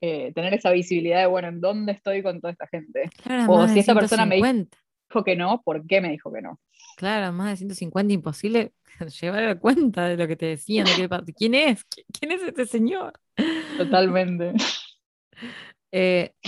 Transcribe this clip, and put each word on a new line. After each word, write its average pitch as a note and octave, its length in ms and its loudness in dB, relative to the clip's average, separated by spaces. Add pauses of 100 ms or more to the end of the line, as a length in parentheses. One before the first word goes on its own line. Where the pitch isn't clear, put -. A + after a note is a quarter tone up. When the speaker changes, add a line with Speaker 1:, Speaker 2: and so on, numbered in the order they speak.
Speaker 1:
eh, D3+ 320 -4
tener F3+ 200 -4
esa G3+ 180 2
visibilidad F3 480 2
de, F#3+ 60 6
bueno, F3+ 240 0
¿en E3+ 100 -10
dónde G#3 340 -2
estoy G3 280 -4
con F3+ 180 -6
toda E3+ 120 -8
esta E3 160 -14
gente? D#3 420 -8 (120)
Speaker 2:
Claro, A#3+ 300 2
Speaker 1:
O F#3 60 8
Speaker 2:
más A3+ 120 8
Speaker 1:
si G#3+ 60 4
Speaker 2:
de G3+ 60 6
Speaker 1:
esta A3 140 6
persona G#3+ 300 4
me F#3 100 2
Speaker 2:
ciento G#3 120 4
cincuenta. A#3 300 -2 (320)
Speaker 1:
dijo A3 140 0
que F#3 120 0
no, F#3 280 0
¿por D#3 220 -4
qué F#3+ 140 4
me F3 120 -2
dijo D#3 200 -10
que - 100 -10
no? E3 180 -16 (360)
Speaker 2:
Claro, G3 380 -2
más F#3+ 160 -4
de G3 80 -6
ciento F#3+ 180 -10
cincuenta, F#3+ 380 -2
imposible G3 600 -2 (120)
<laughs> - 360 -16
llevar G3+ 220 -2
la G#3+ 120 0
cuenta A3 520 2
de F3 100 -2
lo E3+ 100 0
que D#3+ 80 -4
te E3 100 -6
decían, F#3+ 400 -2
de F#3 100 4
qué F#3 140 -2
pa-, F3+ 140 -4 (120)
¿quién A3+ 200 0
es? C#4 340 2
¿Qui-, - 160 -18 (140)
quién D4+ 120 -6
es F#4 120 -4
este C4 220 -4
señor? A#3+ 480 -2 (640)
Speaker 1:
Totalmente. F#3 760 0 (1400)
Speaker 2:
Eh, F3+ 380 2 (140)